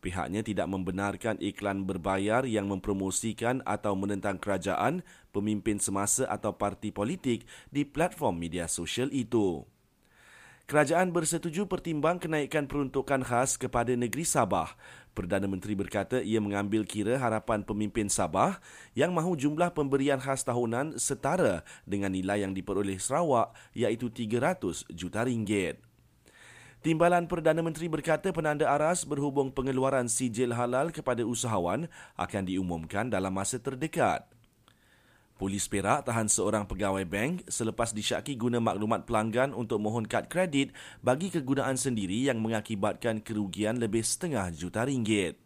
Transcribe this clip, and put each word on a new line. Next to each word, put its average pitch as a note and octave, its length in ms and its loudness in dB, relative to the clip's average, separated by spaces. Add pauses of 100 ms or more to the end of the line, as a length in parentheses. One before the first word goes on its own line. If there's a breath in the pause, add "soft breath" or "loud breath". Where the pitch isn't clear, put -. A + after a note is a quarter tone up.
Pihaknya F2+ 400 -4
tidak G2+ 240 -2
membenarkan F#2+ 720 -2
iklan G2 480 -2
berbayar G2 560 0
yang G#2+ 240 0
mempromosikan G2 960 -2
atau G#2 320 0
menentang G2+ 400 -2
kerajaan, G2+ 640 0 (320 loud breath)
pemimpin G#2 480 0
semasa G2+ 480 0
atau G#2 320 -2
parti G2+ 320 -2
politik A#2+ 560 -2 (240 loud breath)
di C#3+ 160 0
platform G#2 560 0
media E2+ 240 -4
sosial G#2 480 -2
itu. G#2 480 2 (1000 loud breath)
Kerajaan D#3+ 480 4
bersetuju E3+ 560 0
pertimbang E3+ 560 0
kenaikan D3+ 480 0
peruntukan C#3 480 0
khas B2 400 2
kepada A#2+ 400 0
negeri B2 240 0
Sabah. F#2+ 480 2 (400 loud breath)
Perdana G2 320 -2
Menteri G2 320 -2
berkata G2 480 -2
ia A2 160 2
mengambil G2+ 480 0
kira G#2 320 0
harapan A2 480 0
pemimpin G#2+ 400 -2
Sabah G2 560 2 (320 loud breath)
yang D#3 160 4
mahu E3+ 240 2
jumlah D3+ 400 0
pemberian C#3 480 2
khas C3+ 240 -2
tahunan B2 560 0
setara C3+ 640 0 (160 loud breath)
dengan G2 320 -2
nilai G2 320 0
yang F#2+ 80 -4
diperoleh G2 400 -2
Sarawak, C3 560 2 (240 loud breath)
iaitu A2+ 320 0
tiga A#2 320 -2
ratus B2+ 480 -2
juta F#2 400 -4
ringgit. G#2 560 0 (960 loud breath)
Timbalan E3+ 480 4
Perdana E3 320 4
Menteri E3 320 -2
berkata D#3 400 0
penanda D3+ 400 2
aras D3+ 320 2
berhubung C#3 480 0
pengeluaran C3 560 0
sijil A#2+ 480 0
halal B2+ 400 0
kepada A#2+ 320 -2
usahawan A2+ 640 -2 (240 loud breath)
akan G#2 320 -2
diumumkan F#2 640 -2
dalam F#2+ 240 -2
masa G2 240 -2
terdekat. C3 720 -2 (1000 soft breath)
Polis G2 320 -2
Perak G#2 420 2
tahan A2+ 220 0
seorang G#2 400 2
pegawai F#2+ 400 0
bank C3 400 -2
selepas A2+ 400 -2
disyaki G#2+ 480 -4
guna A#2+ 240 2
maklumat G#2+ 420 0
pelanggan A2+ 480 2
untuk A2 300 -2
mohon A2 240 0
kad A2 240 -2
kredit D3 420 0 (300 loud breath)
bagi D3 320 0
kegunaan C3+ 400 0
sendiri A#2+ 560 0
yang A#2+ 80 2
mengakibatkan A2 840 0
kerugian G#2+ 640 -2
lebih A2+ 240 0
setengah G#2+ 480 -2
juta F2+ 320 -2
ringgit. G#2+ 600 0